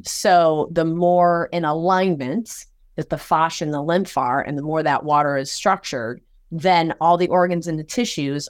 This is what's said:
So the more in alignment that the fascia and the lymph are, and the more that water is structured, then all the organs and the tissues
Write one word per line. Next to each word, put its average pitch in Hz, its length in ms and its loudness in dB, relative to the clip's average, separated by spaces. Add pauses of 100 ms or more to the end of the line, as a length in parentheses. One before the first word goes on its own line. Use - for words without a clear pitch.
So 165 640 2
the 165 140 0
more 175 680 2
in 175 120 -2
alignment 170 880 0 (460)
that 156 120 -8
the 156 80 -4
fascia 165 460 0
and 151 100 -4
the 143 80 -4
lymph 170 360 -2
are, 131 240 0
and 143 160 -6
the 139 40 -6
more 156 220 -2
that 143 220 0
water 147 320 2
is 135 120 -4
structured, 127 720 -4 (320)
then 165 480 2
all 170 160 4
the 175 140 0
organs 180 360 2
and 160 140 -4
the 156 60 -10
tissues 147 640 -4